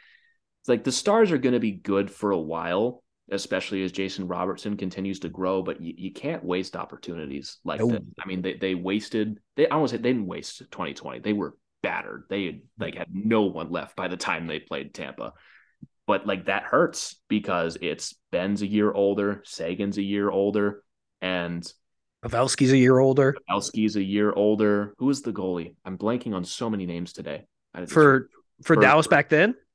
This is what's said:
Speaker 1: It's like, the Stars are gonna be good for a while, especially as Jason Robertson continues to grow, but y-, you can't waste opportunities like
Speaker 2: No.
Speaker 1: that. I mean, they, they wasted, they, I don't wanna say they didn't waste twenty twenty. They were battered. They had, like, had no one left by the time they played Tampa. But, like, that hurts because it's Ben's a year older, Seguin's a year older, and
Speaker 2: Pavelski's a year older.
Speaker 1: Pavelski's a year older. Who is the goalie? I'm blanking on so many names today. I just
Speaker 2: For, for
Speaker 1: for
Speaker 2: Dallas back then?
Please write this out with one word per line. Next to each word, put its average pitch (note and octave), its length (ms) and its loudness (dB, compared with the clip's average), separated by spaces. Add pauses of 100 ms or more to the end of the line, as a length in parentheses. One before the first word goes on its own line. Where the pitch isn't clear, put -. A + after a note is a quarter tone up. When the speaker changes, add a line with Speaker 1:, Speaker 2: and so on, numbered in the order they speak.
(600)
Speaker 1:
It's - 80 -14
like, A#2+ 140 2
the C3+ 80 0
Stars G#3 400 4
are D#3 60 2
gonna B2+ 220 2
be A2 120 0
good G2 400 0
for G#2 200 -2
a F#2 80 2
while, E2+ 640 -2 (280)
especially F#2+ 520 -4
as F#2 80 -2
Jason F#2+ 360 -6
Robertson F2+ 480 -4
continues F#2+ 440 -6
to E2+ 100 -8
grow, F#2 320 -2
but E2+ 180 -6
y-, E2 160 -10
you F2+ 180 -10
can't D#3+ 300 -8
waste F#2 320 -4
opportunities D2+ 880 -10
like D#2 160 -4
Speaker 2:
No. A#2 100 2
Speaker 1:
that. A2+ 140 -2 (160)
I F2+ 80 -8
mean, F#2 140 -4
they, F#2 140 -4
they F#2+ 180 -2
wasted, G#2 640 -2 (160)
they, D3+ 120 4
I - 20 2
don't D3 100 2
wanna C#3+ 100 2
say A#2 80 -4
they A#2+ 160 0
didn't A2+ 120 -2
waste - 460 -12
twenty D2 240 -6
twenty. B1+ 240 -12
They G#2+ 140 0
were F#2 220 -4 (280)
battered. D2+ 460 -6
They G2 160 -4
had, D#2+ 160 -8 (180)
like, E2 160 -6
had F2 180 -10
no G#2+ 300 2
one D#2+ 280 -2
left D#2+ 240 -8
by F#2 120 -6
the F2 100 -6
time E2+ 300 -4
they D#2 120 -6
played C#2+ 360 -10
Tampa. B1 380 -12 (720)
But, F#2+ 180 0
like, G2 200 -4
that G2 180 0
hurts - 520 0 (120)
because F2+ 540 -2
it's - 340 -6 (160)
Ben's F#2+ 320 -2
a G2+ 40 -4
year G#2 240 2
older, G2+ 540 0
Seguin's G2 520 -4
a G2+ 60 -2
year G2+ 260 0
older, G#2 540 0 (380)
and F2 500 -4 (520)
Speaker 2:
Pavelski's B2+ 480 2
a C3+ 60 8
year B2+ 200 8
older. C3+ 380 6 (140)
Speaker 1:
Pavelski's G#2+ 460 0
a G2+ 80 0
year G2+ 300 2
older. G#2 640 2
Who B2+ 120 0
is C#3 120 0
the A#2 100 -6
goalie? F2+ 440 -6 (100)
I'm F#2 120 -10
blanking A#2 360 -2
on F#2 120 -4
so A#2 240 -6
many G2+ 160 -4
names F2 280 -8
today. D2+ 320 -10 (280)
I F2+ 80 -10
just - 120 -10
Speaker 2:
For, C#3 360 6 (340)
for E3 120 4
Speaker 1:
for A2 60 6
Speaker 2:
Dallas D3+ 260 8
back D3 220 4
then? F#3 260 4 (200)